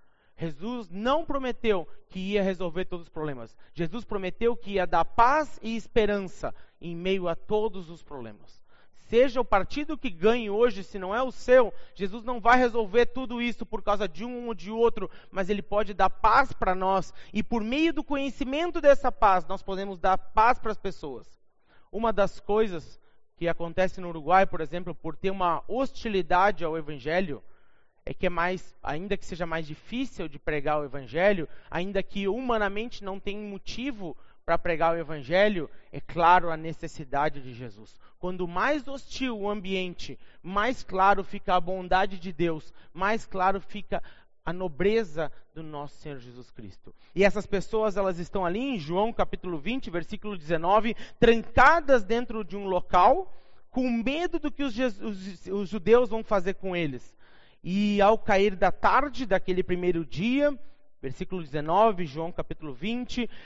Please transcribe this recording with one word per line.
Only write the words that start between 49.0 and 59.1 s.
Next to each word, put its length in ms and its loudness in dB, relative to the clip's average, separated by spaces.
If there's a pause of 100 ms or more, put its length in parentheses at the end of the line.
capítulo 460 -2
vinte, 320 -6
versículo 440 -6
dezenove, 600 2 (240)
trancadas 840 6
dentro 400 -2
de 140 -8
um 80 -8
local, 720 4 (320)
com 180 0
medo 520 -2
do 120 -4
que 120 -4
os 100 -2
jes-, 260 -2
os, 460 -10
os 240 -4
judeus 400 4
vão 140 -2
fazer 320 0
com 200 -4
eles. 400 -4 (460)
E 400 2
ao 160 6
cair 380 2
da 160 2
tarde 540 2